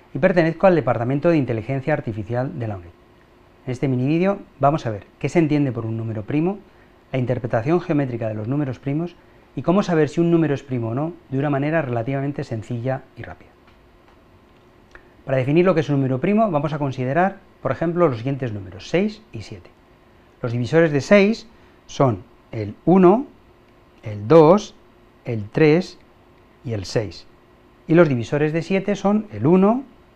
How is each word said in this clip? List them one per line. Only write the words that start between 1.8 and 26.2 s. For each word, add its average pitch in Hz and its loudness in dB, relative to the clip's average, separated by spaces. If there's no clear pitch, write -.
Artificial 123 -6
de 113 -6
la 101 -8
uned. 87 -16
En 131 -6
este 135 -2
mini 127 0
vídeo 180 2
vamos 139 2
a 117 -4
ver 101 -10
qué 143 -4
se 180 2
entiende 143 2
por 113 -6
un 113 -6
número 113 -6
primo, 165 -4
la 131 -4
interpretación 123 0
geométrica 123 -4
de 110 -6
los 107 -8
números 135 -4
primos 156 -6
y 139 -8
cómo 185 2
saber 160 2
si 147 -4
un 170 2
número 160 2
es 127 -6
primo 117 -4
o 113 -4
no 156 -4
de 131 -4
una 151 -2
manera 147 0
relativamente 135 -4
sencilla 123 -6
y 107 -14
rápida. - -18
Para 135 -2
definir 147 2
lo 185 4
que 156 0
es - -2
un 143 0
número 135 0
primo 208 2
vamos 147 -2
a 156 -6
considerar, 139 -2
por 127 -2
ejemplo, 170 0
los 123 0
siguientes 127 -6
números, 95 -14
seis 208 -2
y 107 -14
siete. - -18
Los 120 -4
divisores 147 2
de 143 0
seis 202 4
son 120 0
el 110 -8
uno, 190 6
el 104 -10
dos, 165 6
el 107 -6
tres 156 2